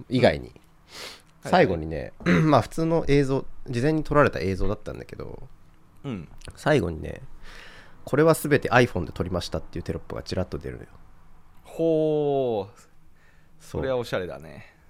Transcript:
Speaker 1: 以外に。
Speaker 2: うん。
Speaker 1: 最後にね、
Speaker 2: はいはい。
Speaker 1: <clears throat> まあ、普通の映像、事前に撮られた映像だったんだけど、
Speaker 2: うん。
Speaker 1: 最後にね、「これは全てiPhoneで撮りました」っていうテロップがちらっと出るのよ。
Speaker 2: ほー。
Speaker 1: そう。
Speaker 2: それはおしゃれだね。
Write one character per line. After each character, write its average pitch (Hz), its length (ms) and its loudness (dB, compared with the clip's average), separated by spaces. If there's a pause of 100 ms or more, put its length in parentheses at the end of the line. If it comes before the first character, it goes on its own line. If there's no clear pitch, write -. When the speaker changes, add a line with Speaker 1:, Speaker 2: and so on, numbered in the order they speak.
Speaker 1:
以 127 100 2
外 82 220 6
に。 60 60 -12
Speaker 2:
う - 40 -18
ん。 - 20 -20 (920)
Speaker 1:
最 170 220 4
後 92 100 2
に 78 120 -4
ね、 78 260 -6 (100)
Speaker 2:
は 175 80 4
い 180 40 6
は 170 40 6
い。 160 60 4
Speaker 1:
<clears throat> - 0 -
ま 151 140 6
あ、 - 20 2
普 - 80 -4
通 165 160 -2
の 165 220 2
映 143 160 6
像、 135 220 0 (220)
事 120 140 -2
前 151 120 2
に 156 100 0
撮 151 100 -4
ら 147 100 8
れ 117 60 6
た - 100 -6
映 95 180 0
像 95 100 2
だ 101 80 2
っ - 20 -10
た - 160 -12
ん - 60 -12
だ 62 60 -12
け - 100 -16
ど、 - 260 -12 (600)
Speaker 2:
う 139 60 -8
ん。 92 200 -8 (260)
Speaker 1:
最 143 240 4
後 87 120 0
に 78 100 -8
ね、 76 200 -10 (840)
「こ - 100 -4
れ 143 80 4
は 160 120 6
全 143 240 2
て - 100 -4
iPhone 117 360 4
で - 60 -8
撮 - 120 -4
り 92 80 -6
ま 90 100 -2
し - 80 -8
た」 - 80 -4
っ 80 40 -6
て - 160 -10
い 85 40 -6
う - 20 -8
テ - 100 -6
ロ 80 60 -6
ッ - 40 -16
プ - 120 -12
が 58 60 -10
ち - 140 -8
ら 95 80 0
っ - 40 -10
と - 120 -8
出 71 100 -10
る 60 80 -10
の - 60 -14
よ。 - 60 -20 (760)
Speaker 2:
ほ 147 1000 0
ー。 101 120 -12
Speaker 1:
そ - 80 -20
う。 - 180 -20 (580)
Speaker 2:
そ - 220 -8
れ 131 80 -2
は 127 80 0
お 120 60 -2
し 113 100 -10
ゃ 117 60 0
れ 90 80 -6
だ 69 100 -10
ね。 76 300 -16 (220)